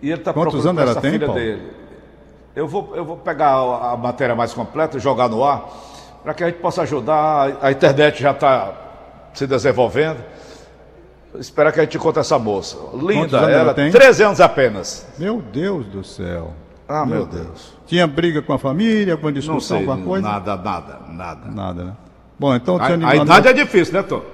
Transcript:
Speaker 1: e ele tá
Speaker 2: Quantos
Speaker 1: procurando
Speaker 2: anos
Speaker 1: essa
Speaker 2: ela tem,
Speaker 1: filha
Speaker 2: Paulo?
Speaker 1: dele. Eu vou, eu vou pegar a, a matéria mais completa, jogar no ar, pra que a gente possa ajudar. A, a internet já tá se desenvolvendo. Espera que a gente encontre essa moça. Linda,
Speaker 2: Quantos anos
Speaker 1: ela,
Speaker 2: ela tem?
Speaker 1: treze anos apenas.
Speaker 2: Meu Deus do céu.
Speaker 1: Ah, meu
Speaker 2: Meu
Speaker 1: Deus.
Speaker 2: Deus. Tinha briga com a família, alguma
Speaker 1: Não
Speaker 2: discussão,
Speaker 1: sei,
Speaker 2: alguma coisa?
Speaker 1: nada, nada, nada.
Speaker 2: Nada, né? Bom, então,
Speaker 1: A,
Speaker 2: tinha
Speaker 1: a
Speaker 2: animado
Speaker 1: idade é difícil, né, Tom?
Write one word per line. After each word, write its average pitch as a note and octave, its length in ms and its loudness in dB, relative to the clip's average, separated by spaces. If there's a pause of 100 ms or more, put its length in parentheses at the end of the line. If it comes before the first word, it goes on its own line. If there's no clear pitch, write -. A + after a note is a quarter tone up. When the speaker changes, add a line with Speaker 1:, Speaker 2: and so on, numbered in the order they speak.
Speaker 1:
e C#3 100 -6
ele E3 100 -6
tá E3+ 120 -6
Speaker 2:
Quantos D3+ 200 0
Speaker 1:
procurando D#3 260 0
Speaker 2:
anos B2+ 120 4
Speaker 1:
essa - 0 -
Speaker 2:
ela A2+ 100 -2
tem, C#3 100 0
Speaker 1:
filha D#3+ 160 -2
Speaker 2:
Paulo? B2 140 -2
Speaker 1:
dele. G#2+ 200 -6 (920)
Eu D3+ 120 -4
vou, F3 280 -8
eu E3+ 80 -6
vou E3 140 -10
pegar D3+ 320 0
a, B2 440 0
a A#2+ 40 -6
matéria B2 380 -2
mais A#2 180 -2
completa, D3 460 -4
jogar B2 280 0
no A2+ 160 0
ar, C3+ 240 0 (560)
pra D3+ 100 -6
que E3+ 100 -6
a E3+ 40 0
gente E3+ 120 -6
possa F3 240 -4
ajudar. C#3+ 800 0
A, C#3+ 60 2
a C3+ 40 4
internet D3 500 4
já C#3 120 2
tá B2+ 380 2 (600)
se - 120 -6
desenvolvendo. B2+ 720 0 (1200)
Espera D3+ 320 2
que D3+ 80 -2
a D#3+ 40 6
gente D3+ 140 -4
encontre D#3 240 0
essa D3 180 2
moça. G#2 380 -4 (160)
Linda, D#3+ 260 -2
Speaker 2:
Quantos D#3 140 -2
anos A2+ 160 4
Speaker 1:
ela, C3+ 120 4
Speaker 2:
ela C#3+ 120 2
tem? C#3+ 180 0
Speaker 1:
treze G#3 320 8
anos G3+ 160 2
apenas. A#2+ 680 2 (120)
Speaker 2:
Meu G3+ 240 -4
Deus D3 460 -6
do G2 160 -10
céu. E2+ 500 -10 (340)
Speaker 1:
Ah, D3 180 -2
meu A#2+ 120 -2
Speaker 2:
Meu G2+ 80 -2
Speaker 1:
Deus. - 200 -10
Speaker 2:
Deus. - 280 -20 (140)
Tinha F3 200 2
briga D#3 340 -2
com D3 120 -4
a C3 60 -2
família, G3 560 0
alguma D3+ 160 -4
Speaker 1:
Não C#3 80 -4
Speaker 2:
discussão, D3 400 -4
Speaker 1:
sei, G2 80 -4
Speaker 2:
alguma B2 200 -4
coisa? F#2+ 200 -2
Speaker 1:
nada, G#2 280 -4
nada, F2 440 -8 (100)
nada. F2 420 -14
Speaker 2:
Nada, F#2 320 -8
né? F#2 80 -10 (480)
Bom, C#3 160 0
então, B2 200 0
Speaker 1:
A, - 100 0
Speaker 2:
tinha E3 220 0
Speaker 1:
a - 40 2
Speaker 2:
animado D3 140 4
Speaker 1:
idade F3+ 240 8
é B3+ 40 8
difícil, A3 420 2
né, F#3+ 80 0
Tom? A2+ 180 -6 (120)